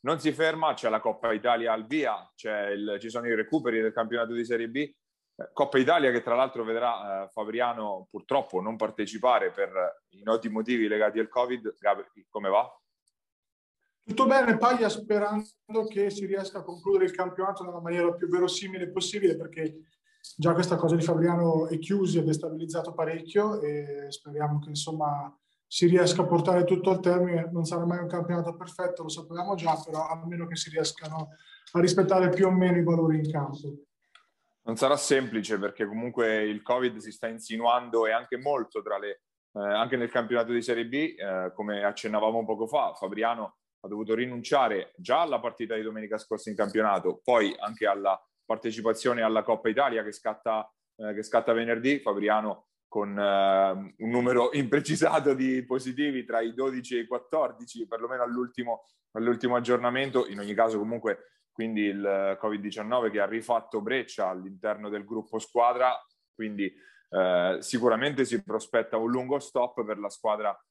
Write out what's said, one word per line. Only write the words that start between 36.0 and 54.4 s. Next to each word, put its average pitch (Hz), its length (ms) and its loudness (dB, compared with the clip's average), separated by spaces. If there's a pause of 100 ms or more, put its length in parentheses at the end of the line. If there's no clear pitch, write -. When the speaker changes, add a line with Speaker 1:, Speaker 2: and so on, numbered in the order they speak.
Speaker 1:
il 107 180 -2
covid 123 360 0
si 107 120 -14
sta - 160 -10
insinuando 113 800 0
e 110 60 2
anche 120 260 -4
molto 127 440 -4
tra 101 160 -4
le, 101 240 -8 (300)
eh, 104 80 -8
anche 110 360 0
nel 117 160 -2
campionato 117 400 0
di 117 100 0
Serie 117 240 -2
B, 120 80 -8
eh, 95 580 -4
come 104 300 -4
accennavamo 107 600 0
poco 110 240 -4
fa. 127 260 0
Fabriano 110 600 -4 (240)
ha 95 80 -14
dovuto 107 260 -2
rinunciare 120 840 0
già 127 260 0
alla 135 180 0
partita 113 340 -6
di 110 80 -4
domenica 107 360 -6
scorsa 110 320 -8
in 104 60 -6
campionato, 101 680 2
poi 113 340 4
anche 107 260 -6
alla 98 320 2 (280)
partecipazione 113 800 0
alla 110 200 2
Coppa 113 260 0
Italia 113 360 2
che 104 80 -8
scatta, 110 600 -4 (260)
eh, 107 160 -6
che 107 100 -6
scatta 117 280 2
venerdì. 117 460 2
Fabriano 107 720 0 (260)
con, 101 240 -4
eh, 98 800 2
un 113 120 -4
numero 123 400 4